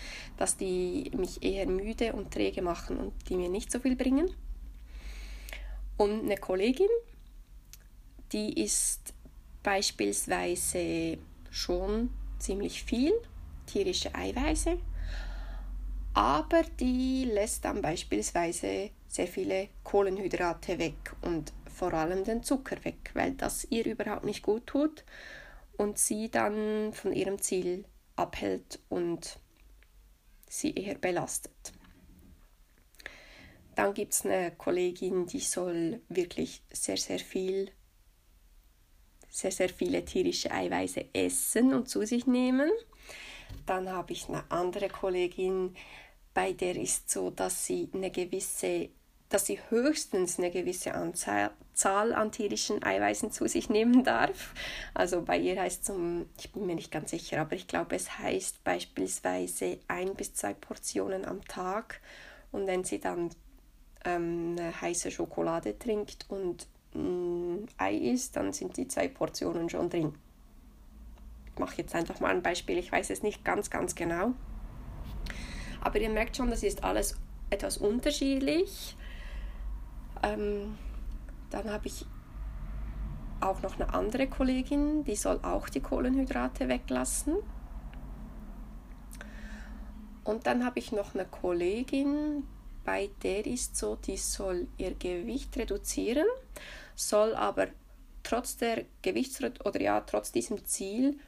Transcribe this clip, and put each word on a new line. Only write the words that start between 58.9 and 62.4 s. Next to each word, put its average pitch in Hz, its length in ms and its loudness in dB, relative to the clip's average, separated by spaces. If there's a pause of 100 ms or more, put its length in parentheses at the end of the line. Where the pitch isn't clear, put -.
ein 185 260 -2
bis - 200 -6
zwei 202 200 -2
Portionen 190 680 -4
am 190 220 -6
Tag. 196 540 -4 (520)